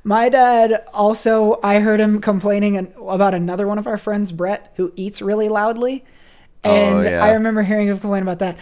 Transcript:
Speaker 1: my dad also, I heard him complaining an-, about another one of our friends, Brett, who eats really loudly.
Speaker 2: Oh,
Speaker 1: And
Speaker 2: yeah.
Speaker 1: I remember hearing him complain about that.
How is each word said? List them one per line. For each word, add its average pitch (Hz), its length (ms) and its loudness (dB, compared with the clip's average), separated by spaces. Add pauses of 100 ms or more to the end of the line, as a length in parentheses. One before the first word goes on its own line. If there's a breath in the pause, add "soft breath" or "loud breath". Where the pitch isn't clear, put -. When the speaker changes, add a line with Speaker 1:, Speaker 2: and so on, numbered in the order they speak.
Speaker 1:
my 220 260 2
dad 233 540 4 (100)
also, 214 680 2
I 202 160 2
heard 214 200 2
him 214 200 2
complaining 202 580 0
an-, 185 160 -10 (140)
about 190 260 2
another 180 340 -4
one 208 100 -4
of 208 80 -6
our 214 120 -6
friends, 208 340 -6
Brett, 175 440 -6
who 180 200 -4
eats 196 260 -10
really 214 280 -2
loudly. 226 540 -4 (600 soft breath)
Speaker 2:
Oh, 208 120 4
Speaker 1:
And 202 320 2
Speaker 2:
yeah. 87 160 0
Speaker 1:
I 214 100 6
remember 220 280 0
hearing 208 260 0
him 196 120 -2
complain 202 240 -2
about 180 160 -4
that. 190 220 -4